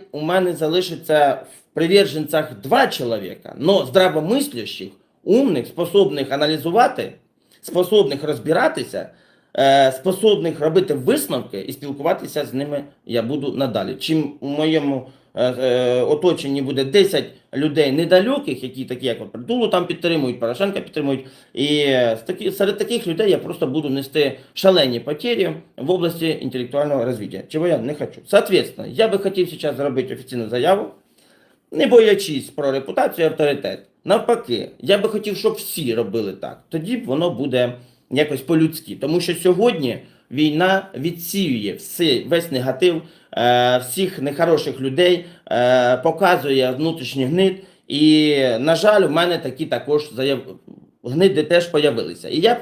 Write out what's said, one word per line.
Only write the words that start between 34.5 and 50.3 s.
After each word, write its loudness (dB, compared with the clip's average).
я 2
би 0
хотів, -6
щоб 0
всі -4
робили -4
так. -14
Тоді -6
б -8
воно -2
буде -2
якось 0
по-людськи. 0
Тому -2
що -2
сьогодні 2
війна 2
відсіює -4
всі, -2
весь 0
негатив, 0
е, 4
всіх -4
нехороших 0
людей, 2
е, 4
показує 2
внутрішній -4
гнид. 0
І, 4
на 2
жаль, 4
у 2
мене 0
такі -8
також -2
заяв-, -4